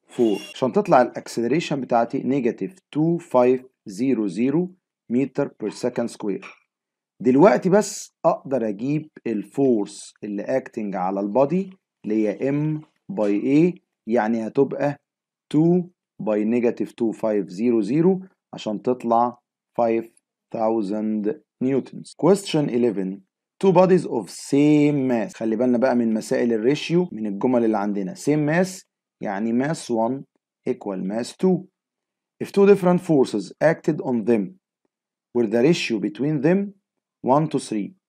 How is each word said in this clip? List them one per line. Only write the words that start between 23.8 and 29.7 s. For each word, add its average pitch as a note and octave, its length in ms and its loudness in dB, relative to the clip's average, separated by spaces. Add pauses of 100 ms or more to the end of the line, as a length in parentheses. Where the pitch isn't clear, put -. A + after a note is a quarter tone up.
of A#2 220 -6
same D3 800 2
mass. A#2 280 -2
خلي A2 200 -2
بالنا B2 220 2
بقى A#2+ 180 2
من A2+ 180 2
مسائل A#2+ 400 -2
الريشيو D3+ 580 0
من A2 160 -8
الجمل A#2 380 0
اللي A2 120 2
عندنا. G2 380 -4
Same D3 340 0
mass F#3 360 -2 (360)
يعني A2+ 420 -2
mass D#3+ 140 -4